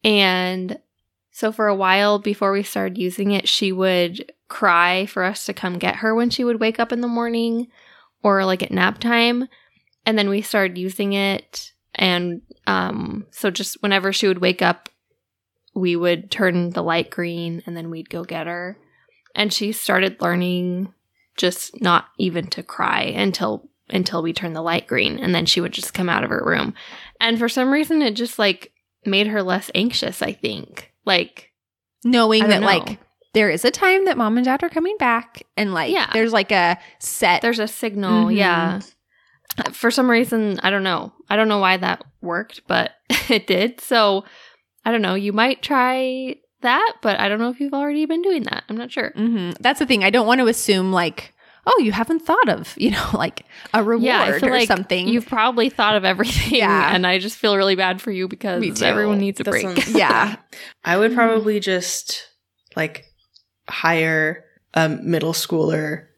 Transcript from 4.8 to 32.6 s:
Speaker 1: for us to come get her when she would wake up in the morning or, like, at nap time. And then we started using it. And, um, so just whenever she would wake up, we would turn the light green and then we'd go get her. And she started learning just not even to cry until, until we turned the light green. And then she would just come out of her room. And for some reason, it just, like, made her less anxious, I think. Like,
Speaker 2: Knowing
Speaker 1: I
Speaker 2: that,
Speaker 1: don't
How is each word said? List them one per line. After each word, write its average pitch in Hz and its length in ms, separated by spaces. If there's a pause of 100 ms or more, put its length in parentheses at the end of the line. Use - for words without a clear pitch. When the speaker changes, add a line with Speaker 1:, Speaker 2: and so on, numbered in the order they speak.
Speaker 1:
for 190 180
us 196 220
to 202 60
come 180 260
get 185 180
her 220 180
when 233 160
she 247 140
would 233 160
wake 220 180
up 233 140
in 240 80
the 247 80
morning 233 580 (560)
or, 196 220
like, 185 180
at - 100
nap 185 260
time. 240 480 (600)
And 220 120
then 202 100
we 202 140
started 196 360
using 190 340
it. - 600 (220)
And, 175 480 (240)
um, 190 640
so - 200
just - 320
whenever 196 300
she 196 140
would 185 140
wake 180 220
up, 175 260 (840)
we 180 200
would 175 360
turn 175 400
the 180 120
light 170 280
green 170 560
and 170 100
then 165 140
we'd 165 200
go 165 140
get 160 240
her. 175 280 (600)
And 208 160
she 208 180
started 190 500
learning 180 720 (440)
just - 440
not 175 260 (120)
even 175 300
to - 160
cry - 380
until, - 680 (200)
until 185 340
we 165 100
turned 165 240
the 160 60
light 170 260
green. - 320
And 185 120
then 170 140
she - 140
would 170 120
just - 220
come 185 140
out - 160
of - 60
her - 140
room. - 300 (460)
And 226 180
for 233 100
some 254 240
reason, 302 300
it 226 120
just, 233 240
like, 202 340 (320)
made 202 240
her 214 160
less 185 320
anxious, - 460
I - 100
think. - 600 (120)
Like, - 480 (520)
Speaker 2:
Knowing 226 380
Speaker 1:
I 208 60
Speaker 2:
that, 214 60
Speaker 1:
don't 185 80